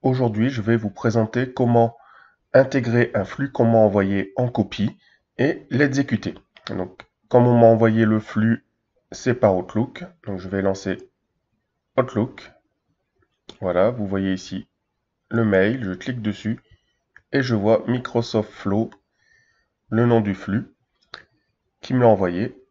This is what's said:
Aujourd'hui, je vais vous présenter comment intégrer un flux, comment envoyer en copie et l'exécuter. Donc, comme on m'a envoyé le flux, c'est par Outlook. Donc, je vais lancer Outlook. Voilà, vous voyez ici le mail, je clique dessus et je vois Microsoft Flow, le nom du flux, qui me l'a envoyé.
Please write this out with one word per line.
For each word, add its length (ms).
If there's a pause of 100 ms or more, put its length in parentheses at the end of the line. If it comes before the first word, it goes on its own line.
Aujourd'hui, 480
je 140
vais 140
vous 120
présenter 640
comment 420 (580)
intégrer 600
un 100
flux, 280
comment 340
envoyer 500
en 140
copie 480 (400)
et 320
l'exécuter. 640 (360)
Donc, 340 (240)
comme 180
on 100
m'a 120
envoyé 360
le 160
flux, 460 (460)
c'est 240
par 200
Outlook. 500 (200)
Donc, 140
je 100
vais 140
lancer 340 (1000)
Outlook. 520 (1120)
Voilà, 300
vous 160
voyez 260
ici 340 (640)
le 160
mail, 380
je 100
clique 300
dessus 360 (720)
et 120
je 100
vois 320
Microsoft 640
Flow, 400 (1000)
le 180
nom 140
du 120
flux, 400 (1080)
qui 120
me 60
l'a 80
envoyé. 520 (120)